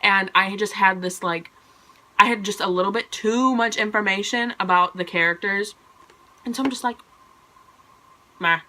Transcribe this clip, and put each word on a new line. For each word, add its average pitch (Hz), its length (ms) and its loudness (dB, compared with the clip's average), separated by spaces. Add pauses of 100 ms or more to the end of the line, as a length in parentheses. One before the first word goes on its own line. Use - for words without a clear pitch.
and 196 320 2
I 190 160 4
had 202 80 -8
just 208 160 -4
had 190 280 2
this, 180 200 -6
like, 170 280 -4 (680)
I 202 80 8
had 233 180 0
just 202 160 -6
a 190 80 -2
little 185 240 0
bit 226 200 -4
too 247 420 0
much 233 220 0
information 214 840 -2
about 180 380 2
the 180 80 -6
characters, 180 720 -2 (720)
and 240 120 -8
so 262 60 -6
I'm 269 80 0
just 247 140 -10
like, 240 140 -4 (1400)
meh. 170 300 0